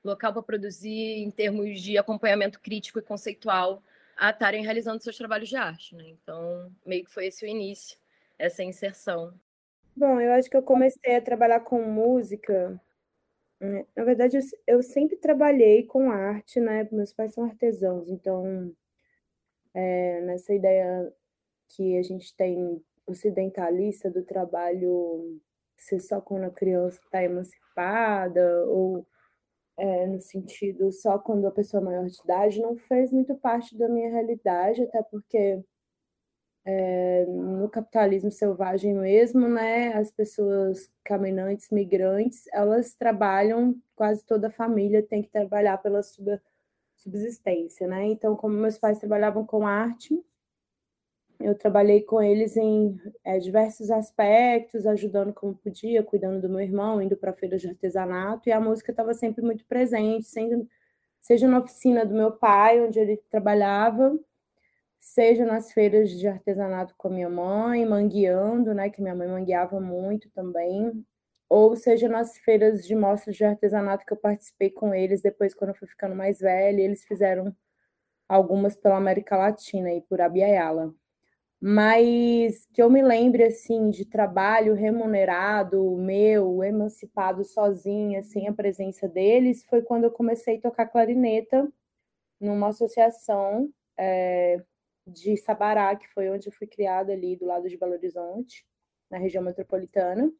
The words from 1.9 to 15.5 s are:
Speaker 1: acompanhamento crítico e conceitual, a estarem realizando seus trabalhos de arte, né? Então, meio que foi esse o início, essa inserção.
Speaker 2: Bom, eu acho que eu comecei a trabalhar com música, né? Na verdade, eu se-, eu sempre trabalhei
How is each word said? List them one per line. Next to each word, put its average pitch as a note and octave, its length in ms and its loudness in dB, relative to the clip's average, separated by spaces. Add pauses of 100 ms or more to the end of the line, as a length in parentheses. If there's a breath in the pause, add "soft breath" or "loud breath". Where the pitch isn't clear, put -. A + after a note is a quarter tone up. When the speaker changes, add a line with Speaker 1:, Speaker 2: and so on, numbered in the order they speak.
Speaker 1:
acompanhamento G#3 640 -2
crítico G#3+ 400 -10
e - 20 -20
conceitual, G3+ 800 -4 (340 soft breath)
a G3+ 140 0
estarem G#3+ 320 -2
realizando A3 400 -6
seus A3+ 160 -12
trabalhos A3 300 -8
de A#3+ 80 -8
arte, E3+ 400 -10
né? E3 100 -20
Então, E3+ 640 -14 (140)
meio F3+ 200 -6
que - 60 -20
foi F#3+ 160 -10
esse F#3+ 180 -12
o G#3 40 -10
início, G3+ 500 -12 (400)
essa F3 240 -6
inserção. F3+ 720 -10 (640)
Speaker 2:
Bom, C4+ 240 2
eu A#3+ 120 2
acho B3+ 160 4
que - 80 0
eu C4+ 60 6
comecei C4 540 2
a A#3+ 40 2
trabalhar A#3 400 2
com A#3 220 -2
música, G#3+ 1000 -2 (760)
né? G3 260 -8 (120)
Na A3+ 80 -4
verdade, B3 320 2
eu C4+ 60 2
se-, C4+ 240 -12
eu A#3+ 160 4
sempre C#4+ 340 -2
trabalhei C4+ 680 6